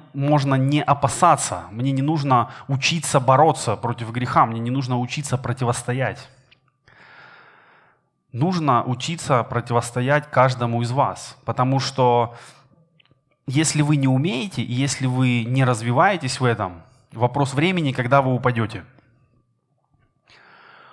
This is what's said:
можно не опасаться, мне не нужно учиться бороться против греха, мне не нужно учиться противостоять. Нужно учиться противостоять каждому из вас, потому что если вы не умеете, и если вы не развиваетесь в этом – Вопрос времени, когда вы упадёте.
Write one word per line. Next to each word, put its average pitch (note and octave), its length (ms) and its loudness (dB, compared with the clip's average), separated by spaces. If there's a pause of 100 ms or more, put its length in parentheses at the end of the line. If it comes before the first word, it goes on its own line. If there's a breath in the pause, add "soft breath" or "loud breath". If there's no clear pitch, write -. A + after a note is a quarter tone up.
(160)
можно C#3 400 2
не C#3 260 2
опасаться, C3+ 880 2
мне B2 220 -2
не C3+ 100 0
нужно C#3 480 2 (180 loud breath)
учиться C#3 520 0
бороться C3+ 560 4
против A#2 360 -6
греха, B2+ 360 2
мне A2+ 120 -6
не A#2+ 120 -4
нужно B2+ 280 0
учиться B2+ 380 -4
противостоять. B2 880 -4 (2000 loud breath)
Нужно C#3+ 520 0
учиться B2+ 600 -2
противостоять B2 880 -2
каждому A#2+ 500 2
из A#2+ 100 -2
вас, B2 540 -4
потому C3 340 0
что B2 560 2 (1120 loud breath)
если D3 380 0
вы D3 140 2
не C3+ 100 2
умеете, E3+ 560 -2
и A#2+ 100 -6
если C3+ 320 -2
вы B2+ 380 0
не B2+ 200 0
развиваетесь C3 760 0
в C3 40 0
этом – G2+ 380 -2 (300)
Вопрос C3 420 -2
времени, D#3+ 380 0
когда B2+ 300 2
вы C3 120 0
упадёте. A#2 520 -2 (2000 loud breath)